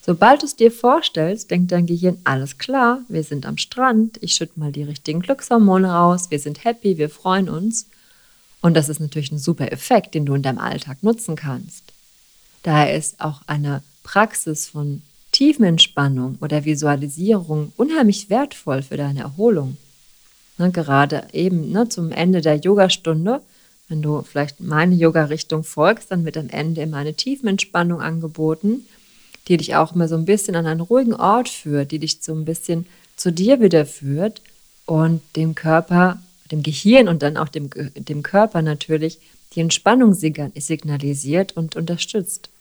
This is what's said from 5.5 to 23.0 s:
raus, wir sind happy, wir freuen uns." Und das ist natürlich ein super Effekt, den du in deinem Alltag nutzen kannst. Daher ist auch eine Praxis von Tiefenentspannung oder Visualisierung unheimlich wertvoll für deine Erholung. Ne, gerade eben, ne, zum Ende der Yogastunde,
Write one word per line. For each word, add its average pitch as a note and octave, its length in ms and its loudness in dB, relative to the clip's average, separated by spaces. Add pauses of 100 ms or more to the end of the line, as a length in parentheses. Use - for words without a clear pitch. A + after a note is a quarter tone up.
raus, F3 400 2
wir D3+ 80 -2
sind D3 240 -8
happy, A#3 340 0
wir D3+ 120 -2
freuen F#3 380 -2
uns." F#3 400 -4 (760)
Und E3 120 4
das D#3 160 2
ist D3+ 100 -8
natürlich D3+ 320 -6
ein D3+ 80 -6
super - 320 -2
Effekt, G3 440 0
den D3+ 100 0
du C#3 80 -2
in C#3 80 0
deinem C3+ 160 -2
Alltag C3+ 460 -8
nutzen A3 320 -2
kannst. D3 480 -10 (800)
Daher D3 320 2
ist - 260 -8
auch D3+ 260 -8
eine C#3+ 360 -4 (200)
Praxis G3 640 -2
von C#3+ 340 -6 (300)
Tiefenentspannung D3 1080 2
oder D3 240 -2
Visualisierung D3+ 1120 -2
unheimlich C4 520 2
wertvoll F#3+ 520 -2
für C#3 160 -10
deine C#3+ 240 -4
Erholung. D#3+ 560 -2 (800)
Ne, F3+ 140 2
gerade C#3+ 600 0
eben, E3+ 400 -2
ne, A3+ 160 2
zum E3+ 240 -6
Ende F3+ 300 2
der D3+ 140 4
Yogastunde, F#3 840 2 (460)